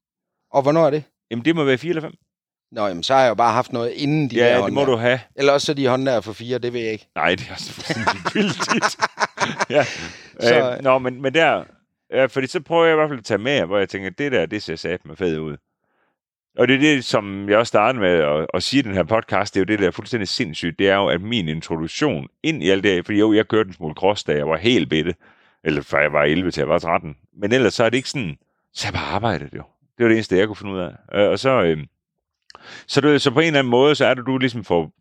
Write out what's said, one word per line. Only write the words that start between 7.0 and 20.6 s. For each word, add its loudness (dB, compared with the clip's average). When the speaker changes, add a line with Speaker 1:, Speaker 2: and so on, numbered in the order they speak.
Speaker 2:
Nej, 2
det -10
er -14
også -14
fuldstændig -4
<laughs> -4
vildt. -2
Ja. 2
Speaker 1:
Så 4
Speaker 2:
Øh, -12
nå, 4
men, -6
men -2
der, 2
ja, 2
fordi -2
så -4
prøver 2
jeg 6
i 4
hvert 2
fald -8
at -16
tage 0
med, 0
hvor 0
jeg 0
tænker, -6
det -4
der, 2
det -6
ser -8
satme -8
fedt -2
ud. -8
Og 4
det 6
er 2
det, 2
som -4
jeg 4
også 2
startede 2
med 4
at, 2
at -2
sige 0
i 0
den -4
her 2
podcast, -2
det 2
er 2
jo 2
det, 0
der 2
er 4
fuldstændig -6
sindssygt, -6